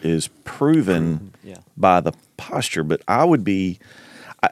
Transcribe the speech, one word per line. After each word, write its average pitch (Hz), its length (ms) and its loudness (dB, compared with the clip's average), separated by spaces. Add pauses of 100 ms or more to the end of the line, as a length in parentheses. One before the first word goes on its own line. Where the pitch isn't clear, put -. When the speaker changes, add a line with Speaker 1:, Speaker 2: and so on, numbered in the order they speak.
Speaker 1:
is 80 260 -2 (160)
proven 92 880 0 (100)
Speaker 2:
Yeah. 98 140 -20 (180)
Speaker 1:
by 90 260 4
the 80 120 -2 (240)
posture, - 480 -6
but 78 240 -2
I 120 160 2
would 156 200 2
be, 95 340 -2 (640)
I, - 100 2